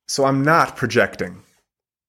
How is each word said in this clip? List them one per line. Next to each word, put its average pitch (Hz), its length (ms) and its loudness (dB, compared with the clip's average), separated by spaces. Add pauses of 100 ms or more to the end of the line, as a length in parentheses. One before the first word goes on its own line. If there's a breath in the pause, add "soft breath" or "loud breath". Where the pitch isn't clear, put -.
So 135 200 -2
I'm 135 180 0
not 151 320 2
projecting. 101 680 -2 (640)